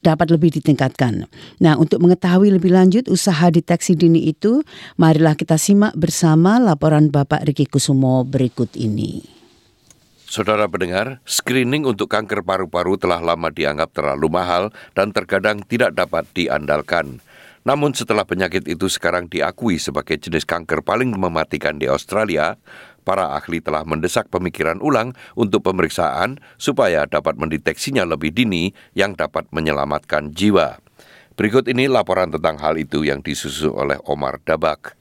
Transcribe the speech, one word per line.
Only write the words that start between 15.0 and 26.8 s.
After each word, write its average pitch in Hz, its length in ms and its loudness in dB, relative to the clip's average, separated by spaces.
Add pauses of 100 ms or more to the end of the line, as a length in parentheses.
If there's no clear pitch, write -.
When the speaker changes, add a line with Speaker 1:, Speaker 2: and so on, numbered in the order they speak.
Speaker 2:
terkadang 101 480 -2
tidak 117 320 -2
dapat 82 400 -2
diandalkan. 73 880 -2 (400)
Namun 143 320 -2
setelah 107 320 -2
penyakit 90 400 -2
itu 87 240 -4
sekarang 87 400 -4
diakui 87 480 -2
sebagai 73 400 -4
jenis 80 320 -6
kanker 80 320 -4
paling 117 320 -2
mematikan 80 640 -4
di 73 80 -4
Australia, 82 720 -2 (480)
para 87 320 -2
ahli 82 240 -6
telah 78 240 -4
mendesak 80 480 -4
pemikiran 90 480 -4
ulang 127 320 0 (240)
untuk 101 320 0
pemeriksaan 90 720 -2 (160)
supaya 90 480 0